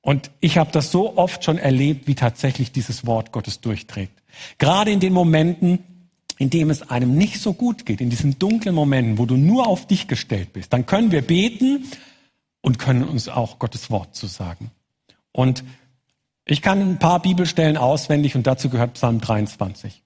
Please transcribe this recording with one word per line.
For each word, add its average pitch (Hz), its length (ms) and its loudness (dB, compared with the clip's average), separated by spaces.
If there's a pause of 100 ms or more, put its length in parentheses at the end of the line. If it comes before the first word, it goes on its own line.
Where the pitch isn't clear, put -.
Und 139 280 -2 (100)
ich 170 180 2
habe 156 120 2
das 147 200 -2
so 196 260 0
oft 180 280 0
schon 165 120 0
erlebt, 139 520 0
wie 135 60 2
tatsächlich 127 580 -2
dieses 120 340 -6
Wort 113 260 -2
Gottes - 300 -10
durchträgt. 101 500 -8 (460)
Gerade 196 320 2
in 202 100 2
den 185 140 2
Momenten, 175 640 2 (580)
in 135 140 0
denen 156 200 2
es - 200 -4
einem 123 240 0
nicht 208 260 0
so 202 120 -2
gut 240 340 -4
geht, 107 140 -4
in 120 100 -2
diesen 135 280 -2
dunklen 208 360 0
Momenten, 131 440 2
wo 120 60 2
du 127 120 0
nur 220 320 4
auf 180 180 -2
dich - 220 -2
gestellt 104 440 -6
bist, - 200 -6
dann 123 120 0
können 208 260 2
wir 151 120 2
beten 233 600 2 (760)
und 127 180 0
können 127 260 2
uns 131 240 -6
auch - 300 -6
Gottes - 320 -8
Wort 95 240 -4
zusagen. 90 560 -12 (600)
Und 127 320 0 (800)
ich 147 160 0
kann 196 200 2
ein 185 180 0
paar 175 240 2
Bibelstellen 165 560 2
auswendig 143 560 0
und 123 120 0
dazu 131 220 0
gehört 120 260 -2
Psalm 117 260 0
dreiundzwanzig. 104 840 -6